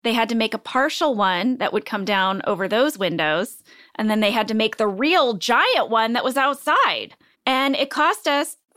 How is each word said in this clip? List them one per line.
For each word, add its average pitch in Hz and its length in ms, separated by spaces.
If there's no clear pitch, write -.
They 233 100
had 226 160
to 233 60
make 220 180
a 220 60
partial 285 560
one 202 420
that - 160
would 208 120
come 202 200
down 190 400
over 190 220
those 240 300
windows, 165 680
and 214 140
then 214 120
they 208 100
had 220 180
to 220 40
make 220 240
the 214 100
real 262 460
giant 269 560
one 226 240
that - 100
was 254 140
outside. 277 800
And 269 300
it 277 140
cost 330 380
us 294 280